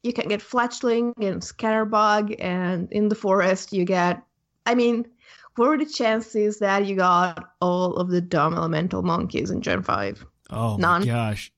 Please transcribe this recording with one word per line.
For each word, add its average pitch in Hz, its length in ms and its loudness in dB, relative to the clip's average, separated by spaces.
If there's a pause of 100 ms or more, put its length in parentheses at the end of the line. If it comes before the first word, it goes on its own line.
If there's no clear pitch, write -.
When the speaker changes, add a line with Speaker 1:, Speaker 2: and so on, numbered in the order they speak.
Speaker 1:
You 240 100 -4
can 240 140 -4
get 208 140 -2
Fletchling 240 760 -2
and 190 240 -4
Scatterbug, 214 1000 0
and 180 520 -2
in 208 180 2
the 214 60 0
forest 190 560 2
you 185 140 0
get, 180 360 0 (440)
I 233 100 2
mean, 240 300 2 (520)
what 240 120 4
were 311 80 2
the 302 80 -2
chances 220 760 0
that 202 280 2
you 196 80 -2
got 180 480 2 (180)
all 180 360 2
of 180 120 0
the 175 120 2
dumb 165 340 2
elemental 165 480 0
monkeys - 480 -2
in - 100 -4
Gen 92 220 -2
five? 101 420 -4 (280)
Speaker 2:
Oh 113 220 -2
Speaker 1:
None. 175 260 2
Speaker 2:
my - 60 0
gosh. 113 500 -2